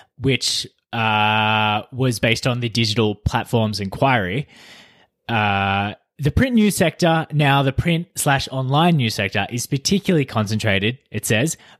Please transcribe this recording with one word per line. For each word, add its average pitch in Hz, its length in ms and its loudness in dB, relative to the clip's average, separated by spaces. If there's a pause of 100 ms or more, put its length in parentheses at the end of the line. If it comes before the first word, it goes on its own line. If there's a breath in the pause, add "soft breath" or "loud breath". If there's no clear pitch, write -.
(180 loud breath)
which, - 500 -2 (240)
uh, 107 920 0 (100)
was 127 240 -2
based 117 300 0
on 123 120 -2
the 120 100 -4
Digital 107 440 0
Platforms 110 680 -2
Inquiry, 107 680 -2 (840 loud breath)
uh, 101 640 0 (260)
the 233 120 0
print 247 240 0
news 208 200 4
sector, 165 560 2
now 139 300 2
the 135 100 2
print 170 440 0
slash 135 360 0
online 143 460 2
news 120 160 2
sector, 98 380 -2
is 120 160 -6
particularly 160 580 0
concentrated, 107 720 -2 (140)
it - 160 -8
says. 123 300 0 (220 loud breath)